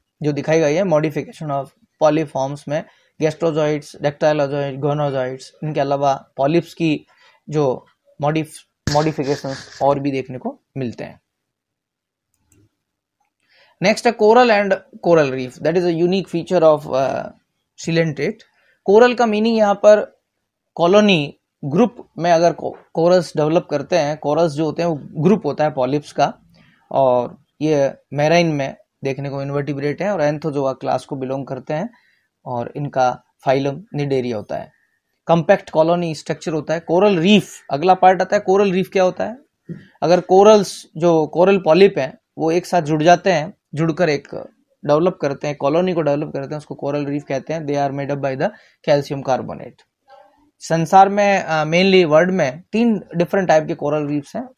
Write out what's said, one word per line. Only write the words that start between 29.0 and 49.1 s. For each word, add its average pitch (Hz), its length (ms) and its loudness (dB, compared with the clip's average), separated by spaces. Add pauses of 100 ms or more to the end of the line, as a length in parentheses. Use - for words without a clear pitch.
देखने 139 260 -6
को 139 120 -8
इनवर्टिब्रेट 139 600 -6
हैं 202 100 -2
और 180 100 -4
एंथोजोआ 147 520 -2
क्लास 131 320 -4
को 151 100 -10
बिलोंग 131 320 -6
करते 135 260 -10
हैं 180 160 -6 (560)
और 120 300 -8
इनका 135 480 -2 (220)
फाइलम 139 380 -2 (100)
निडेरिया 135 440 -4
होता 101 200 -8
है। - 140 -14 (540)
कॉम्पैक्ट 170 440 0
कॉलोनी 160 460 0
स्ट्रक्चर - 360 -8
होता 156 220 -4
है। 170 60 -4
कोरल 185 380 2
रीफ 185 300 4 (240)
अगला 165 220 2
पार्ट 185 280 4
आता 185 140 0
है। 202 40 0
कोरल 196 320 2
रीफ 180 180 -2
क्या 190 140 0
होता 180 200 -2
है? 220 140 -10 (640)
अगर 175 180 4
कोरल्स, 202 680 4 (100)
जो 160 300 2
कोरल 190 300 2
पॉलिप 185 400 4
हैं, 135 200 -6 (200)
वो 160 140 -2
एक 170 140 -2
साथ 180 160 0
जुड़ 151 220 -2
जाते 175 280 4
हैं, 165 220 -4 (220)
जुड़कर 160 340 0
एक 139 180 -4 (580)
डेवलप 160 360 2
करते 147 260 -6
हैं, 147 80 -6
कॉलोनी 170 380 0
को 165 80 -2
डेवलप 147 320 -2
करते 139 140 -8
हैं, 151 100 -10
उसको 143 180 -14
कोरल 143 300 -6
रीफ 147 220 -6
कहते 139 260 -6
हैं। 160 120 -8
They 143 120 -4
are 139 220 -4
made 139 180 -6
up 139 80 -6
by 135 160 -6
the 190 80 -2 (400)
calcium 143 400 -2